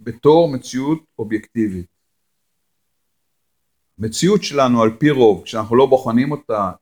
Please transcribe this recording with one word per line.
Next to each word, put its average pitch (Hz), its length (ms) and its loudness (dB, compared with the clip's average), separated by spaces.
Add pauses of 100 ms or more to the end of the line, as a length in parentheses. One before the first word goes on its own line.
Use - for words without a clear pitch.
בתור 151 500 2
מציאות 135 520 -6 (160)
אובייקטיבית. 107 640 -6 (2000)
מציאות 156 460 -2
שלנו 123 400 0
על 113 140 -2
פי 147 120 2
רוב, 113 340 2
כשאנחנו 110 320 -6
לא 131 100 6
בוחנים 127 460 0
אותה, 104 400 -6 (100)